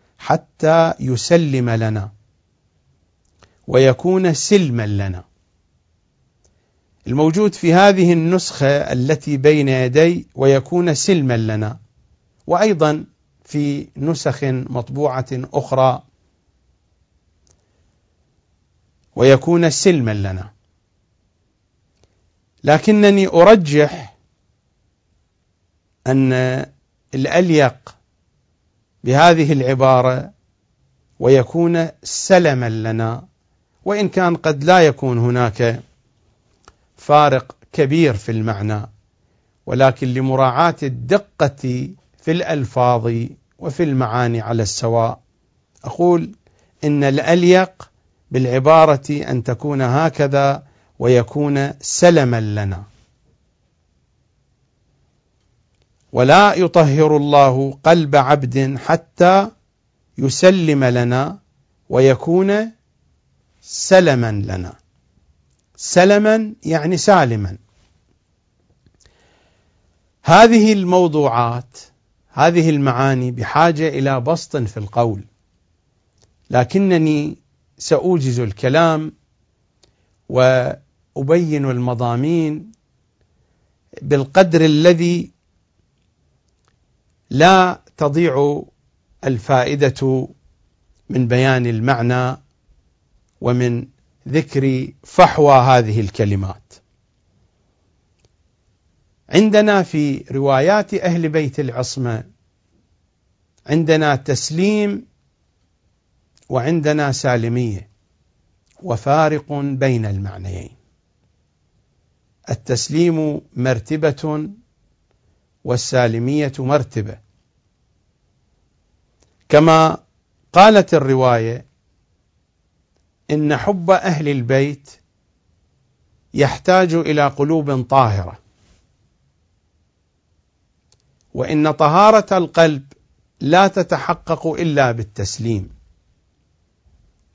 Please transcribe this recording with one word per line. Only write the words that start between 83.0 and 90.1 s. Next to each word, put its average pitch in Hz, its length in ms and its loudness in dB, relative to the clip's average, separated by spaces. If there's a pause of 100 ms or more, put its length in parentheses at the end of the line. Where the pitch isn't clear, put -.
بالقدر 151 640 0
الذي 170 640 0 (2000)
لا 180 520 2 (160)
تضيع 143 640 -2 (600)
الفائدة 131 1040 -2 (840)